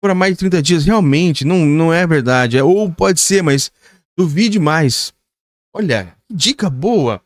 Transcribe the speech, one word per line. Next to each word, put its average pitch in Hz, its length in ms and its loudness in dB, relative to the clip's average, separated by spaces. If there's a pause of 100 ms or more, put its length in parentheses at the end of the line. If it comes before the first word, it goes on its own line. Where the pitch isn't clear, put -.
Por 202 100 -2
há 185 40 0
mais 185 200 0
de - 40 -12
trinta 185 240 0
dias, 151 220 0
realmente, 165 600 2
não, 170 220 2
não 160 260 2
é 175 140 0
verdade. 127 500 0
É, 135 60 2
ou 185 300 2
pode 190 280 0
ser, 190 220 0
mas 139 300 -2 (440)
duvide 185 420 0
mais. 151 540 0 (640)
Olha, 113 400 -4 (140)
que 233 60 -14
dica 196 360 -2
boa. 135 560 -2